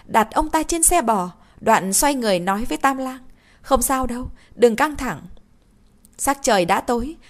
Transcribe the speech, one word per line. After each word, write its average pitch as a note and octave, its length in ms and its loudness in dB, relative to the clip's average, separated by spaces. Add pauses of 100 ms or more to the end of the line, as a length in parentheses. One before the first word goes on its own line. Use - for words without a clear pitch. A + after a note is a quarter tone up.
đặt A3 260 0
ông G#3+ 180 -2
ta D#4 140 0
trên E4 200 -2
xe F4 180 4
bò, G3+ 300 -2 (300)
đoạn F#3+ 320 2
xoay C#4+ 220 2
người A3 240 0
nói G3 300 -2
với D4+ 80 -4
Tam C4+ 200 0
Lang, C4 220 -8 (420)
"Không C4 200 2
sao C4 260 0
đâu, B3 220 -8 (260)
đừng A3+ 200 4
căng D4 200 -2
thẳng." A#3 260 -8 (960)
Sắc C#4+ 240 -2
trời G3+ 240 2
đã F#3+ 160 2
tối, B3 340 -4 (140)